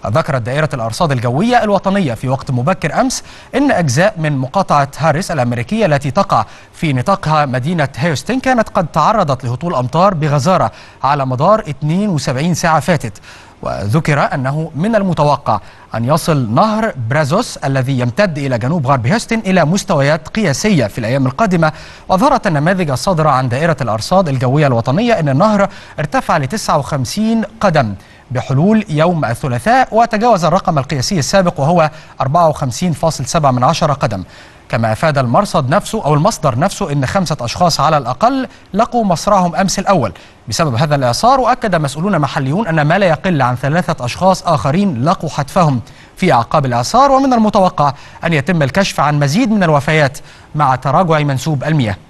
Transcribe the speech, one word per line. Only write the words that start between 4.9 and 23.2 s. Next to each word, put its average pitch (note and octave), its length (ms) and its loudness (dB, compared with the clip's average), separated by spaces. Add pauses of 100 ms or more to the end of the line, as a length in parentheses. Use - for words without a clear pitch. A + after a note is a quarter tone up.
هاريس D#3+ 320 0
الأمريكية B2+ 560 -2
التي C#3+ 240 0
تقع D3+ 340 0 (300)
في D#3 180 -2
نطاقها D3+ 540 0
مدينة C3+ 500 -2
هيوستن E3+ 440 -2
كانت B3 280 0
قد F3+ 180 0
تعرضت D#3+ 580 0
لهطول C3 300 -4
أمطار D#3+ 400 2
بغزارة D3 580 0 (320)
على C#3 220 0
مدار D3+ 340 2
اثنين D#3+ 480 -2
وسبعين D#3 460 -2
ساعة D#3+ 260 2
فاتت، C3+ 320 -2 (500)
وذكر C#3+ 720 0
أنه D3 400 -4
من G#3 220 -2
المتوقع D3 640 0 (340)
أن A2+ 100 -4
يصل C#3+ 460 0
نهر G#3+ 440 0 (160)
برازوس D#3 460 0
الذي C3+ 420 -2
يمتد C#3+ 400 0
إلى C3+ 200 -2
جنوب C3 280 -2
غرب B2+ 200 0
هيوستن A3+ 320 0
إلى F#3 260 2
مستويات D#3 640 0
قياسية F3+ 580 0
في - 120 -8
الأيام B2+ 280 -2
القادمة. E3+ 460 0 (360)
وأظهرت A3+ 380 2
النماذج E3+ 440 0
الصادرة D#3 400 0